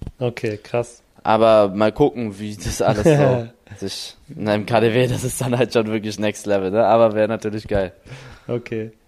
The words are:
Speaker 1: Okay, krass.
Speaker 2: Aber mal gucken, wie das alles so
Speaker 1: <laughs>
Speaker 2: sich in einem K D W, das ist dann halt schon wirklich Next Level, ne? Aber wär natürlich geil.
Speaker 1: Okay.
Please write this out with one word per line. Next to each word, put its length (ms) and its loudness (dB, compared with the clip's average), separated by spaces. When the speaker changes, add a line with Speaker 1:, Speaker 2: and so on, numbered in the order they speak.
Speaker 1:
Okay, 420 -4
krass. 400 -6
Speaker 2:
Aber 460 6
mal 220 2
gucken, 480 -2
wie 160 -8
das 260 -6
alles 240 2
so 420 4
Speaker 1:
<laughs> 160 -20
Speaker 2:
sich 380 -10
in 140 -6
einem 160 0
K 160 2
D 120 2
W, 140 2
das 160 -4
ist 160 -6
dann 180 -2
halt 140 0
schon 160 2
wirklich 320 -6
Next 260 -4
Level, 260 0
ne? 140 2
Aber 300 4
wär 140 2
natürlich 400 -6
geil. 240 -2
Speaker 1:
Okay. 420 -8